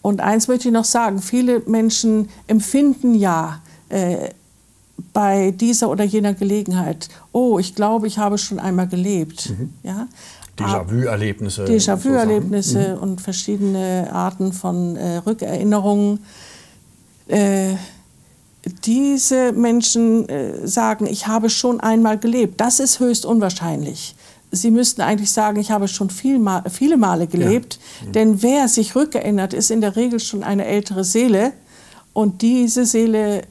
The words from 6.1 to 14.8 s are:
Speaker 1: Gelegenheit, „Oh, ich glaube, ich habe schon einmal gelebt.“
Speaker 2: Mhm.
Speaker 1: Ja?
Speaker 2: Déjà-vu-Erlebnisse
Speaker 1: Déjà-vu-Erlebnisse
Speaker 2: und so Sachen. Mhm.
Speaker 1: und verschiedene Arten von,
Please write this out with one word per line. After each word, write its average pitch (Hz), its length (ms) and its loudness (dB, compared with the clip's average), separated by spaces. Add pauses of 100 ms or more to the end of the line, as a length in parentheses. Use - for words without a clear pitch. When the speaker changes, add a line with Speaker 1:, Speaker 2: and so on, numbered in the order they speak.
Speaker 1:
Gelegenheit, 190 760 -2 (240)
„Oh, 240 260 2
ich 185 160 -4
glaube, 214 320 0
ich 214 120 -4
habe 208 180 0
schon 202 220 -6
einmal 185 280 0
gelebt.“ 180 640 -4
Speaker 2:
Mhm. 110 220 -8 (100)
Speaker 1:
Ja? 208 260 -10 (500)
Speaker 2:
Déjà-vu-Erlebnisse 101 1080 -2
Speaker 1:
Déjà-vu-Erlebnisse 208 1120 0
Speaker 2:
und - 20 2
so - 0 -
Sachen. 190 160 -2
Mhm. - 60 -8
Speaker 1:
und 185 180 -4
verschiedene 190 920 -2
Arten 185 440 -4
von, 180 420 -4